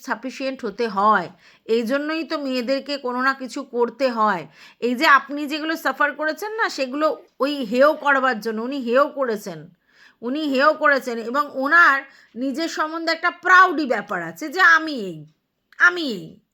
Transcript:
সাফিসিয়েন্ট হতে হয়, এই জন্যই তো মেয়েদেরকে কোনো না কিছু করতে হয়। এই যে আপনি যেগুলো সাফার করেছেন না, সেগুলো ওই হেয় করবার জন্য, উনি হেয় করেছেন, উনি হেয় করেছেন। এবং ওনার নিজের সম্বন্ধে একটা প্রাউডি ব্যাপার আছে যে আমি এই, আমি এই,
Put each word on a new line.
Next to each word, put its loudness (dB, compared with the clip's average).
সাফিসিয়েন্ট -8
হতে -4
হয়, 2
এই 0
জন্যই -2
তো -6
মেয়েদেরকে -4
কোনো -6
না 0
কিছু -10
করতে -2
হয়। 0
এই 0
যে 0
আপনি 2
যেগুলো -4
সাফার -2
করেছেন -6
না, -2
সেগুলো -4
ওই -2
হেয় 4
করবার 2
জন্য, -6
উনি -6
হেয় 2
করেছেন, -6
উনি -6
হেয় 4
করেছেন। 2
এবং -4
ওনার 6
নিজের -4
সম্বন্ধে -4
একটা -2
প্রাউডি 4
ব্যাপার -4
আছে -10
যে -4
আমি 4
এই, -8
আমি 4
এই, -8